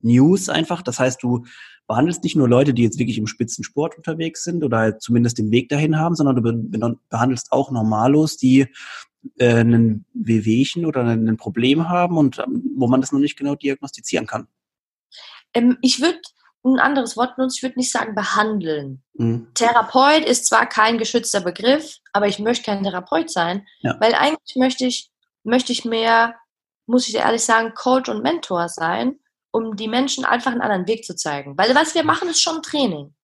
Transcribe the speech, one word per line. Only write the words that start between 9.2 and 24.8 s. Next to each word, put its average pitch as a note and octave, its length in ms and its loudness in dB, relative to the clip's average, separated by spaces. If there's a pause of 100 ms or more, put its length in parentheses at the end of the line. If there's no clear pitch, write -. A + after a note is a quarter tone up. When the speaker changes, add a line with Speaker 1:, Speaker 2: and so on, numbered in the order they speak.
Speaker 1:
äh, A#2+ 220 6
einen A#2 520 4
Wehwehchen A#2+ 720 0
oder C3+ 180 0
ein, A2+ 240 2
ein A2 80 0
Problem C3 520 0
haben F3 300 0
und, C#3 220 2
ähm, - 240 -6 (120)
wo B2+ 120 0
man C3 120 4
das C3+ 120 -4
noch C#3 80 0
nicht C#3+ 180 -2
genau C#3+ 160 -4
diagnostizieren - 720 -6
kann. A#2 220 -10 (1040)
Speaker 2:
Ähm, A#3+ 280 4
ich B3 180 0
würd E4 200 0 (460)
ein C4 140 4
anderes C4+ 360 0
Wort B3 200 -4
benutzen, B3+ 220 -4
ich - 40 -10
würd C4 140 -6
nicht B3+ 160 -2
sagen A3+ 220 -4
behandeln. E3 920 -2 (100)
Speaker 1:
Mhm. A#2 400 -2
Speaker 2:
Therapeut C4 680 4
ist - 220 0
zwar A3+ 200 2
kein A3+ 320 2
geschützter A3+ 420 -2
Begriff, A3 580 -2 (140)
aber G#3 140 2
ich G3+ 120 -2
möchte A3+ 260 -2
kein G3+ 180 -4
Therapeut G3 480 -4
sein, F3+ 360 -4 (140)
Speaker 1:
Ja. - 200 -2
Speaker 2:
weil A3+ 140 4
eigentlich - 420 -2
möchte B3+ 300 0